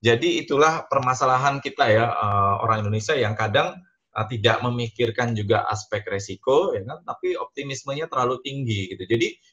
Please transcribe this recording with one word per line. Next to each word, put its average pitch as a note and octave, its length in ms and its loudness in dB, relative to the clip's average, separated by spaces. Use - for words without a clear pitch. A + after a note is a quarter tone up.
Jadi C3 400 4
itulah D#3 400 2
permasalahan C3 800 2
kita C3+ 240 0
ya, A2+ 240 4
eh, G2+ 480 2
orang A2 240 0
Indonesia A2 320 0
yang G#2+ 160 0
kadang, A2 480 0
eh, G#2+ 140 -2
tidak A2+ 240 4
memikirkan A#2+ 720 -2
juga G#2+ 400 0
aspek G#2 400 -6
resiko, C3 640 0
ya F#2+ 80 -6
kan? D3+ 240 -14
Tapi F3+ 320 -6
optimismenya C#3 720 -8
terlalu B2+ 320 -2
tinggi A2+ 480 -4
gitu. F#2 160 -10
Jadi A#2+ 240 0